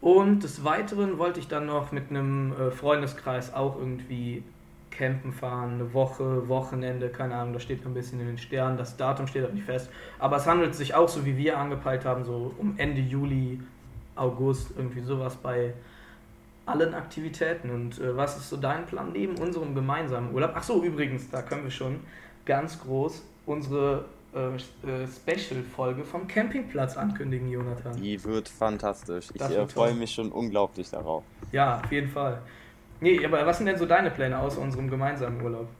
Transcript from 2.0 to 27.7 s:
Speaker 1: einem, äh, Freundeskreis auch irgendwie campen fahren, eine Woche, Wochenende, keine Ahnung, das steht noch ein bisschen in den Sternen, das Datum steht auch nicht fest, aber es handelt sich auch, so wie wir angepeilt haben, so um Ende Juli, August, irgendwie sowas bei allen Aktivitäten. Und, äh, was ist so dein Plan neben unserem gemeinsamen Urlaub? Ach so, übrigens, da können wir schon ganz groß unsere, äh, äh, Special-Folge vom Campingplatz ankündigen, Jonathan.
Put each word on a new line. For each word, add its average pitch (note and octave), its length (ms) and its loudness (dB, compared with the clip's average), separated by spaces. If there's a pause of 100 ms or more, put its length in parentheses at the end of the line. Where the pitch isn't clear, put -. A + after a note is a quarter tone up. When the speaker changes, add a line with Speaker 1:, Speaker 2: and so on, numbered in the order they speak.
Speaker 1:
einem, C#3 420 0
äh, C3 200 0
Freundeskreis C3+ 840 0
auch C3+ 260 0
irgendwie B2 640 -4 (480)
campen C3 400 -2
fahren, B2 440 -4
eine A#2+ 180 -4
Woche, C3 560 2
Wochenende, B2+ 580 0
keine B2 280 -4
Ahnung, A#2+ 180 -2
das A#2+ 100 -4
steht C3 220 -6
noch B2+ 60 -4
ein - 20 -4
bisschen B2 260 -6
in A#2+ 80 -4
den A#2+ 100 -4
Sternen, C3 400 0
das B2 200 -6
Datum C3+ 300 0
steht C3 200 0
auch - 60 -4
nicht G2+ 100 -2
fest, B2+ 260 -4 (300)
aber C3+ 160 4
es C#3 100 2
handelt E3+ 300 6
sich C3+ 180 -2
auch, E3 140 10
so C#3+ 180 0
wie C#3 120 2
wir D3+ 200 2
angepeilt C#3 460 0
haben, B2+ 220 0
so A#2+ 320 -4
um G#3 180 0
Ende C#3+ 240 0
Juli, C3 600 0 (560)
August, B2+ 580 0
irgendwie B2+ 240 -4
sowas C3 380 -4
bei B2 360 -2 (920)
allen D#3+ 280 2
Aktivitäten. D#3+ 760 -4
Und, A#2+ 320 -4
äh, B2+ 160 0
was C#3 180 0
ist - 140 -12
so C#3 80 -6
dein C#3+ 280 0
Plan - 280 -6
neben F#3+ 240 0
unserem D#3+ 360 -2
gemeinsamen C3+ 600 -2
Urlaub? D3+ 220 2
Ach D#3+ 80 -6
so, G3+ 200 2
übrigens, C#3+ 460 -2
da C3 120 -4
können D3 220 -6
wir C3 80 -6
schon C3+ 300 -4 (440)
ganz C#3+ 320 0
groß C3+ 460 -2 (220)
unsere, C#3 580 0 (320)
äh, C3 200 -2
äh, C3 500 -6
Special-Folge C3 1000 -4
vom F3 240 -8
Campingplatz G#3+ 680 0
ankündigen, C3 540 -2
Jonathan. B2 460 -4